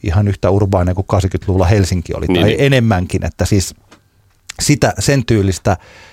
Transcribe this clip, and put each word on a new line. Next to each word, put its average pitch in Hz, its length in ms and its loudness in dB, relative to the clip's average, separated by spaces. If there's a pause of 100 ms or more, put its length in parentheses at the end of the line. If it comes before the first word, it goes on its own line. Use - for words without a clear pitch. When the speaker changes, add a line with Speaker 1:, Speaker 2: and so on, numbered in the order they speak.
Speaker 1:
ihan 104 240 0
yhtä 98 220 -2
urbaaneja 95 460 2
kuin 95 120 -4
kahdeksankymmentäluvulla 95 580 0
Helsinki 92 480 0
oli, - 140 -6
Speaker 2:
Niin, 87 140 2
Speaker 1:
tai 82 80 4
Speaker 2:
niin. 113 120 0
Speaker 1:
enemmänkin, 113 640 0
että 85 200 -4
siis 98 300 -2 (840)
sitä, 139 380 2
sen 135 260 0
tyylistä, 98 520 0 (360)